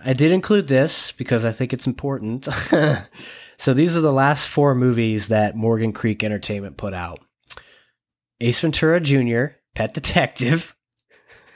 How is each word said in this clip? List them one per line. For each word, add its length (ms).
I 80
did 200
include 360
this 440
because 340
I 60
think 200
it's 140
important. 600
<laughs> 280
So 140
these 220
are 40
the 120
last 340
four 300
movies 520
that 280
Morgan 360
Creek 300
Entertainment 540
put 180
out. 240
Ace 200
Ventura 400
Junior, 560
Pet 200
Detective. 840